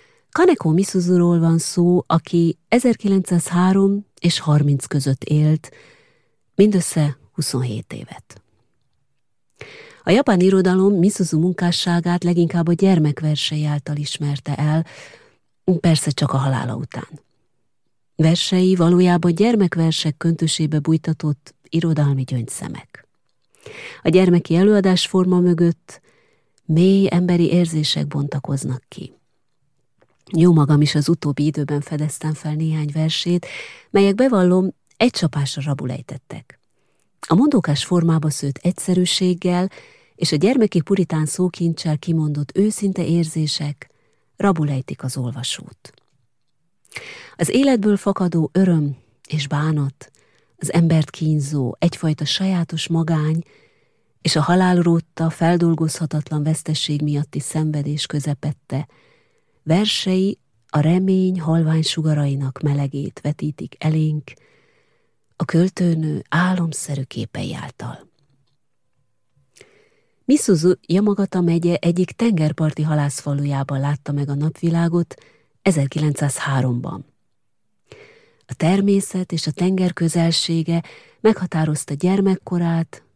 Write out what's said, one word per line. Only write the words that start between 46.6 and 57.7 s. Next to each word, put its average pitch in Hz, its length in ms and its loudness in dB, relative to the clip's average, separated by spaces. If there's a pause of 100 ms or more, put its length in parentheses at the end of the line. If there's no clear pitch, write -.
Az 165 120 -2
életből 240 480 2
fakadó 180 560 -2
öröm 165 440 2 (320)
és 143 200 -4
bánat, 147 600 -2 (480)
az - 140 -6
embert 165 380 4
kínzó, 151 680 -2
egyfajta 160 460 -2
sajátos 175 640 -4
magány 160 540 0 (800)
és - 160 -2
a 151 60 2
halál 180 340 4
rótta, 170 540 0
feldolgozhatatlan 160 1120 0
veszteség 151 600 -2
miatti 147 380 -4
szenvedés 151 640 -4